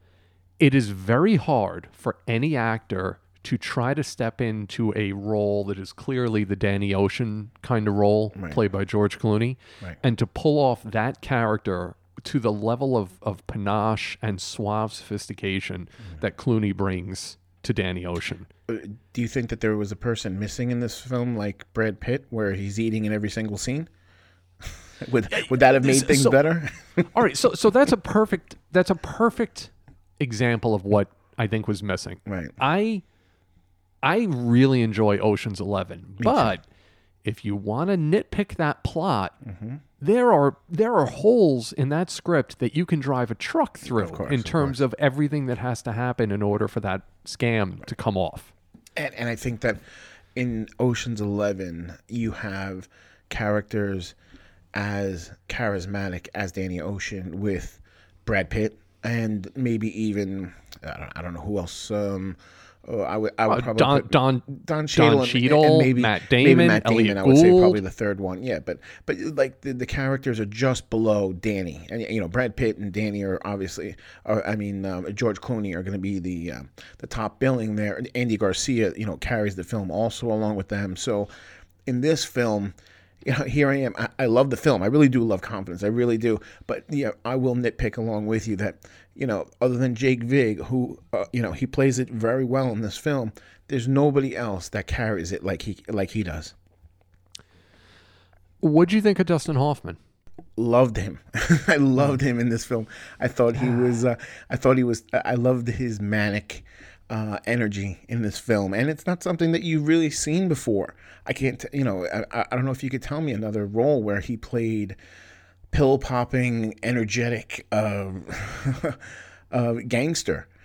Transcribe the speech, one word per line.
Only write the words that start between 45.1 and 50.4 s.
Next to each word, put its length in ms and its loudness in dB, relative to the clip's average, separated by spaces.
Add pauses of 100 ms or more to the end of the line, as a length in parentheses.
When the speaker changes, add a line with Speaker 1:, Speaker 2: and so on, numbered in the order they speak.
Speaker 1:
that 100 -4
has 260 -4
to 80 -6
happen 400 -2
in 100 -2
order 280 2
for 100 -6
that 220 -2 (240)
scam 600 -2
to 100 -10
come 200 -2
off. 380 -4 (420)
Speaker 2:
And, 200 -6
and 120 -6
I 80 -4
think 260 -6
that 160 0 (600)
in 300 -4 (120)